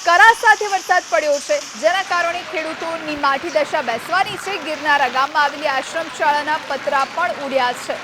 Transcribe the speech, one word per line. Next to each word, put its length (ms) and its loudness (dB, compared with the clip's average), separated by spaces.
કરા 280 8
સાથે 340 4
વરસાદ 440 0
પડ્યો 280 2
છે, 200 -2
જેના 220 2
કારણે 400 -2
ખેડૂતોની 640 -6
માઠી 340 0
દશા 320 0
બેસવાની 540 -2
છે. 220 -6
ગિરનારા 500 0
ગામમાં 360 0
આવેલી 220 -2
આશ્રમ 520 -4
શાળાના 400 0
પતરા 460 0
પણ 160 0
ઉડ્યા 260 0
છે. 320 -6